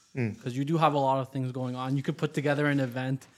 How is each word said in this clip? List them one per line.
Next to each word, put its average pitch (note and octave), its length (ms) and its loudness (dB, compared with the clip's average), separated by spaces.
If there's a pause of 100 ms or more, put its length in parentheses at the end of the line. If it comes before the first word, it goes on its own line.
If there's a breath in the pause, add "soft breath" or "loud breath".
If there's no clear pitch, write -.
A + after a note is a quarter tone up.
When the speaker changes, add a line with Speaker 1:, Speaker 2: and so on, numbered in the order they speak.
(160)
Speaker 1:
Mm. A2+ 240 -2
Speaker 2:
'Cause B2 140 -6
you C3+ 100 -2
do D#3+ 140 0
have D3+ 160 6
a D3 60 2
lot C3+ 200 2
of C3 100 -4
things C3 220 -4
going B2+ 240 -4
on. C3 220 -2
You C3+ 60 -2
could D#3 140 -4
put - 180 -4
together D3 320 2
an C#3+ 120 2
event C3 460 -2 (120 soft breath)